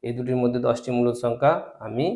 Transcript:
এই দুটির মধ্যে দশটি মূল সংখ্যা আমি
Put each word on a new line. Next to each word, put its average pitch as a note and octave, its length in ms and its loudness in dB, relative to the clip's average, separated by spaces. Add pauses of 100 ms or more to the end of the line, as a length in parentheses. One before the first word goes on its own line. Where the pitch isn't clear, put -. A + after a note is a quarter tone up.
এই A#2+ 160 -6
দুটির B2 240 -2
মধ্যে B2 180 2
দশটি B2 320 0
মূল B2 160 4 (160)
সংখ্যা A#2+ 300 2 (260)
আমি A2 260 -4 (100)